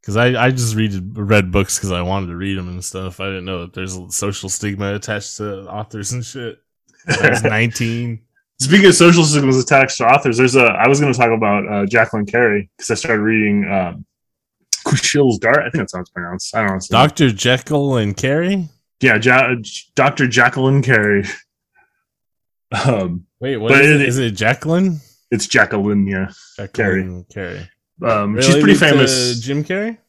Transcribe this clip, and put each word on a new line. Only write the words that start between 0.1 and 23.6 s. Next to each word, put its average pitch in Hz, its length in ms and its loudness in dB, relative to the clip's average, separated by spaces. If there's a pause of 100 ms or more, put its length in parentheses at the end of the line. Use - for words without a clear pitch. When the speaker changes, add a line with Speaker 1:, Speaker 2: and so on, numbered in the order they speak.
Speaker 1:
I, 120 260 2
I 127 100 4
just 120 260 -2
read, 101 400 -4
read 101 340 2
books 98 260 -2
'cause 95 140 -6
I 90 100 -4
wanted 92 260 -4
to 85 100 -10
read 98 200 -6
'em 90 120 -10
and 90 160 -12
stuff. 95 340 -12
I 95 60 -8
didn't 95 180 -8
know 90 200 -8
that 85 100 -16
there's 92 240 -10
a 90 120 -16
social 101 380 -6
stigma 101 480 -6
attached 104 400 -10
to 101 340 -10
authors 104 440 -10
and 123 100 -8
shit. 120 360 -14 (500)
I - 220 2
was 120 120 -2
Speaker 2:
<laughs> 110 160 0
Speaker 1:
nineteen. 117 600 -4 (400)
Speaker 2:
Speaking 185 260 4
of 175 80 8
social 170 300 6
stigmas 139 360 2
attached 135 360 2
to 120 100 -2
authors, 123 300 2
there's 127 180 4
a, 131 80 6
I 110 240 2
was 139 140 4
gonna 139 120 2
talk 120 180 2
about, 104 360 0
uh, 101 200 -2
Jacqueline 110 380 0
Carey 104 440 0 (100)
'cause - 100 -12
I 117 40 0
started 110 280 -2
reading, 104 480 0
um, 92 360 -4 (800)
Kushil's 135 540 0
Dart. 120 200 2
I - 40 -4
think - 180 -8
that's - 120 -8
how 90 60 -8
it's 90 100 -12
pronounced. 90 460 -10
I 113 100 0
don't 98 60 0
know. 95 80 -4 (100)
Speaker 1:
Doctor 135 420 4
Jekyll 127 680 0
and 104 180 -2
Carey? 170 540 -2 (320)
Speaker 2:
Yeah, 113 200 4
Ja-, 127 380 2
J-, - 240 -14 (120)
Doctor 143 340 2
Jacqueline 131 540 2
Carey. 104 460 2
<laughs> - 40 -12 (1400)
Um, 98 540 -2 (140)
Speaker 1:
Wait, 131 180 -6
what 110 120 -4